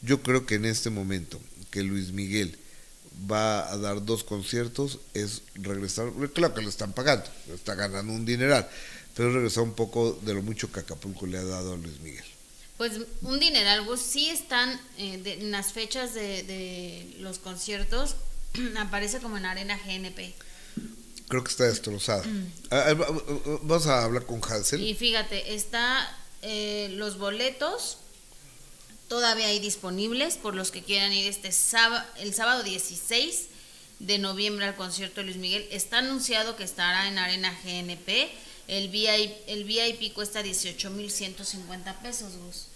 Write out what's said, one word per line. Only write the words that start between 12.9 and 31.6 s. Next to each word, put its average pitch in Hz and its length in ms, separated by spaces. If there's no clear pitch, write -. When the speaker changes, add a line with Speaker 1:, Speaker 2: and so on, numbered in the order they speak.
Speaker 2:
un 262 180
dineral, 214 460
Gus, 247 160
sí 294 280
están, 262 520
eh, 196 220
de, 190 140
en 208 180
las 196 220
fechas 233 420
de, 202 260
de 180 760
los 185 180
conciertos, 202 800
<clears throat> 233 260
aparece 202 400
como 226 180
en 190 80
Arena 190 400
G 196 60
N 185 180
P. 180 240
Speaker 1:
Creo 127 140
que - 80
está 127 140
destrozada. 104 580
Speaker 2:
Mm. 208 280
Speaker 1:
Ah, 131 160
ah, 156 60
va-, 156 160
va-, 147 520
vamos 156 260
a 127 160
hablar 120 220
con 117 180
Hansel. 113 380
Speaker 2:
Y 214 120
fíjate, 214 600
está, 240 500
eh, 208 560
los 202 200
boletos 262 800
todavía 226 400
hay 208 120
disponibles 208 760
por 208 180
los 190 180
que 180 120
quieran 196 300
ir 196 140
este 196 240
sába-, 226 540